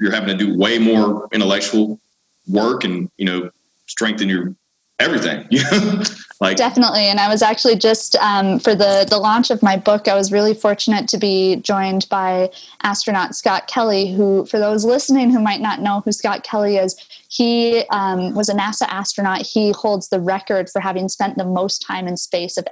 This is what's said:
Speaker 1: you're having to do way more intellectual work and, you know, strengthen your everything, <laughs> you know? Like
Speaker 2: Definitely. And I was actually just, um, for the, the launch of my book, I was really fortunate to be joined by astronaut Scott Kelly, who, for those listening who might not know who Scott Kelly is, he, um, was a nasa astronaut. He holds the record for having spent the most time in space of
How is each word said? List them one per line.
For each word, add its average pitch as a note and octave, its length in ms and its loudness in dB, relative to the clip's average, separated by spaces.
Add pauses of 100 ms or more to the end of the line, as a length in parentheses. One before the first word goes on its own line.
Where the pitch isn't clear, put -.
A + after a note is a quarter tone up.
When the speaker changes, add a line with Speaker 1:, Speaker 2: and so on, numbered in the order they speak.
Speaker 1:
you're G2+ 120 0
having G2 240 -2
to G2+ 100 0
do F2+ 120 0
way A2+ 200 2
more G#2+ 540 2
intellectual G#2+ 680 0 (480)
work A2+ 340 0
and, F2+ 260 -4 (100)
you G2 60 -4
know, F#2 260 -2 (360)
strengthen G#2 420 -2
your F#2 260 -2 (440)
everything, F2+ 480 -2
<laughs> - 40 -4
you C3 200 2
know? G#3 320 0 (380)
Like F#2+ 180 0
Speaker 2:
Definitely. G#3+ 480 2
And G3+ 120 0
I G3+ 100 2
was G#3+ 140 2
actually A3+ 340 2
just, A3 400 2
um, G3 420 2
for G#3+ 160 2
the, G3 340 4
the G#3+ 100 2
launch G#3+ 320 2
of A3 120 0
my F#3+ 160 4
book, G#3 280 2
I G3+ 80 2
was G3 160 0
really G#3 220 2
fortunate G#3+ 560 0
to - 80 -2
be F#3+ 400 2
joined F#3+ 540 -2
by F#3 400 0 (320)
astronaut G3+ 520 -2
Scott - 340 -2
Kelly, G3 440 0
who, G3 340 2
for G#3+ 120 -2
those G#3+ 260 0
listening B3+ 460 2
who B3 100 4
might G#3 220 0
not G#3 180 -4
know G3+ 200 -2
who G#3 120 -2
Scott - 320 -4
Kelly G#3 320 0
is, F#3 200 0 (320)
he, A#3 600 2
um, F#3 460 -2
was G3+ 160 0
a G3+ 40 0
nasa G#3 340 -2
astronaut. F#3+ 580 -4
He G#3 240 2
holds G3+ 400 -2
the F#3+ 100 0
record F#3+ 480 -2
for G3 120 -4
having F#3+ 280 -4
spent G3+ 300 -4
the F#3+ 80 -2
most F#3 340 -2
time F#3 260 -8
in F3+ 120 -6
space F3 400 -4
of F3 140 -6